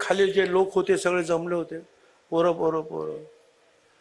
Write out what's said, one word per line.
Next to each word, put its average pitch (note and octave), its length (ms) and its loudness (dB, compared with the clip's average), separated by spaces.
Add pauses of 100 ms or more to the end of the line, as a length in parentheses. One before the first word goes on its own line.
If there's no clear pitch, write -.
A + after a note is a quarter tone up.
खाली F#3+ 320 2
जे F#3 180 2
लोक F#3+ 240 2
होते F#3 240 2
सगळे F3+ 240 0
जमले E3+ 320 -2
होते, E3 240 -6 (520)
पोरं, E3+ 220 2
पोरं, D#3+ 280 0
पोरं, D#2+ 420 -8 (800)